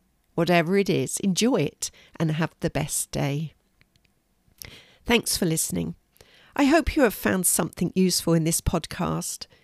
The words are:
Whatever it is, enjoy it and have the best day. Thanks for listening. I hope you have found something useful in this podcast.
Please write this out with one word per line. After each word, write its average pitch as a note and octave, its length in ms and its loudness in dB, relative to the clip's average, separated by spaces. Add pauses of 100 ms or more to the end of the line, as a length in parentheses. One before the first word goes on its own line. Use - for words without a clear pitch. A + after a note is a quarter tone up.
(340)
Whatever E3+ 420 2
it G3 140 2
is, C3+ 300 -2
enjoy G3+ 400 0
it - 320 -6 (240)
and D#3+ 160 0
have D#3 260 -2
the D#3+ 120 -4
best - 420 -4
day. C#3+ 400 -4 (1500)
Thanks - 300 0
for D#3 100 0
listening. E3 480 -2 (640)
I D4 80 4
hope D4 320 4
you D4+ 60 4
have G#3+ 120 4
found F#3+ 320 0
something - 480 -2
useful F3+ 400 2
in E3 80 4
this D#3+ 180 0
podcast. - 840 -4 (180)